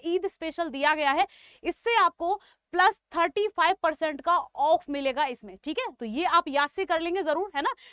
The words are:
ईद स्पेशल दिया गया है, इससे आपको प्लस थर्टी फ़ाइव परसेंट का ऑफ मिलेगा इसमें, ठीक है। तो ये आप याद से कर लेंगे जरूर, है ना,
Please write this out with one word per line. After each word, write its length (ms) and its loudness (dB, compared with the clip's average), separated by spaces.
ईद 220 0
स्पेशल 420 -6
दिया 260 0
गया 160 0
है, 160 2
इससे 320 -2
आपको 380 2
प्लस 260 4
थर्टी 320 0
फ़ाइव 360 2
परसेंट 380 -2
का 160 2
ऑफ 520 0
मिलेगा 360 -2
इसमें, 320 -10
ठीक 220 -8
है। 120 -4
तो 140 -12
ये 220 -2
आप 200 2
याद 220 2
से 160 -4
कर 140 0
लेंगे 240 -2
जरूर, 320 -2
है 60 -2
ना, 120 -2